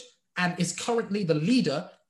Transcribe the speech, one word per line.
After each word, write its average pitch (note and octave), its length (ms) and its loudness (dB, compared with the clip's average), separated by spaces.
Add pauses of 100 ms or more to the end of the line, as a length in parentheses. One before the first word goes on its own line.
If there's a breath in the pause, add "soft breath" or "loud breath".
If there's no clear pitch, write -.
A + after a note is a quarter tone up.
(380)
and F3 220 0
is - 140 0
currently G#3+ 500 -2
the D#3+ 100 2
leader D#3+ 560 2 (200)